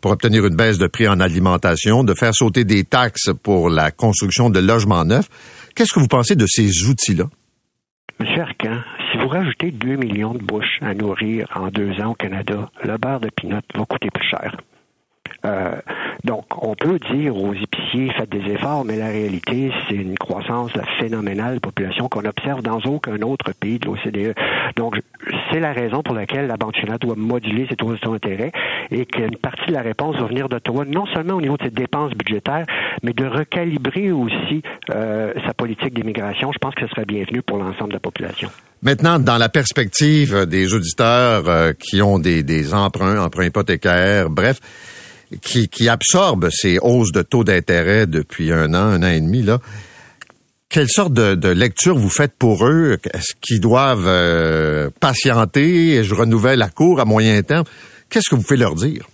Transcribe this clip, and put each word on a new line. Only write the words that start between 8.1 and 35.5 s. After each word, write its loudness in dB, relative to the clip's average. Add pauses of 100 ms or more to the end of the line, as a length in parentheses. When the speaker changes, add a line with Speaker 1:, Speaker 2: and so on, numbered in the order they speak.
Speaker 2:
Monsieur -2
Arcan, -6 (320)
si -4
vous -2
rajoutez -2
deux -4
millions -2
de -8
bouches -4
à -4
nourrir -4
en -4
deux -4
ans -4
au -4
Canada, -6 (140)
le -4
beurre -4
de -6
pinot -4 (140)
va -4
coûter -6
plus -4
cher. -6 (880)
Euh, -4 (520)
donc, -4 (160)
on -4
peut -2 (140)
dire -2
aux -2
épiciers, -6
faites -6
des -6
efforts, -4
mais -4
la -4
réalité, -4 (160)
c'est -4
une -6
croissance -6 (260)
phénoménale -4
de -6
population -6
qu'on -6
observe -6
dans -4
aucun -4
autre -6
pays -6
de -8
l'O -6
C -6
D -4
E. -6 (420)
Donc, -4 (540)
c'est -2
la -4
raison -4
pour -4
laquelle -4
la -6
Banque -6
du -2
Canada -6
doit -4
moduler -4
ses -6
taux -4
d'intérêt -6 (400)
et -2
qu'une -6
partie -8
de -2
la -2
réponse -4
va -2
venir -4
d'Ottawa, -4
non -4
seulement -4
au -2
niveau -2
de -6
ses -4
dépenses -4
budgétaires, -4 (360)
mais -4
de -2
recalibrer -2
aussi, -2 (280)
euh, -4 (140)
sa -6